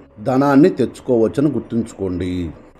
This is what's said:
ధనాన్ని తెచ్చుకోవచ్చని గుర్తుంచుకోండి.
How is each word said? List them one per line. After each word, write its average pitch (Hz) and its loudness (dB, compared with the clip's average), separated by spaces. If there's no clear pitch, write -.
ధనాన్ని 139 4
తెచ్చుకోవచ్చని 123 0
గుర్తుంచుకోండి. 92 -6